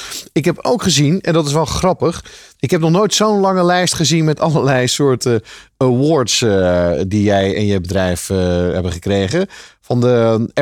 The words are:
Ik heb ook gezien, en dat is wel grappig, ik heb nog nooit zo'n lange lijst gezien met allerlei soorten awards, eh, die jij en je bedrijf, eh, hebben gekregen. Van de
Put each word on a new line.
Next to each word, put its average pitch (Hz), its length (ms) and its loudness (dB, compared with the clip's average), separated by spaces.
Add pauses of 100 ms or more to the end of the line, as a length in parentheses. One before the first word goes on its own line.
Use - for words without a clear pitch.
(320)
Ik 151 120 -2
heb 175 160 -2
ook 247 220 -2
gezien, 151 380 2
en - 120 -2
dat 160 140 0
is 143 60 -4
wel 156 120 0
grappig, 170 600 -2 (340)
ik 131 120 -2
heb 175 100 2
nog 160 100 2
nooit 190 240 2
zo'n 208 260 2
lange 190 240 2
lijst 180 300 2
gezien 160 300 0
met 156 160 0
allerlei 135 480 2
soorten 123 540 0 (340)
awards, 131 680 0
eh, 90 500 2 (140)
die 101 160 0
jij 98 340 2
en 104 100 -2
je 101 140 0
bedrijf, 90 500 -2
eh, 98 60 -2 (100)
hebben 90 460 -2
gekregen. 98 540 -2 (340)
Van 123 200 -2
de 117 460 2 (160)